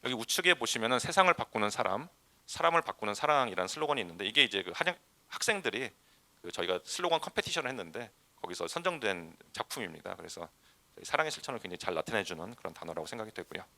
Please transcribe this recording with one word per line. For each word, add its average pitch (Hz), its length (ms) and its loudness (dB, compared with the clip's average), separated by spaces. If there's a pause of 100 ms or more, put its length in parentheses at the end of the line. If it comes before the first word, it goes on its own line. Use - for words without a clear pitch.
여기 127 100 0
우측에 170 420 4
보시면은 117 440 2
세상을 180 340 6
바꾸는 - 360 0
사람, 107 380 -2 (380)
사람을 165 360 4
바꾸는 - 320 -2
사랑이라는 117 540 2
슬로건이 147 340 0
있는데 90 240 -6
이게 117 180 6
이제 101 200 2
그 87 120 -6
한양 170 200 0 (320)
학생들이 131 640 -2 (520)
그 87 100 -10
저희가 87 320 0
슬로건 165 360 0
컴페티션을 - 500 -2
했는데 110 420 -8 (300)
거기서 87 260 -4
선정된 110 680 -2 (180)
작품입니다. 95 640 -6
그래서 85 320 -10 (480)
저희 - 100 -16
사랑의 156 260 0
실천을 127 280 -8
굉장히 90 200 -8
잘 92 140 -4
나타내주는 92 640 -2
그런 - 180 -10
단어라고 - 340 -8
생각이 110 240 -8
되고요. - 320 -10 (140)